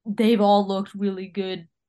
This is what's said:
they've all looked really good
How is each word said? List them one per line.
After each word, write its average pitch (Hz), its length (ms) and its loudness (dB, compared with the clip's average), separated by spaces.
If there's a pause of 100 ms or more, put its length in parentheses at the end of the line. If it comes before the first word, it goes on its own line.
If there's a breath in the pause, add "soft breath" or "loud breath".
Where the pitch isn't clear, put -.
they've 220 340 2
all 202 280 4
looked 196 260 -4
really 190 340 -4
good 185 400 -8 (220)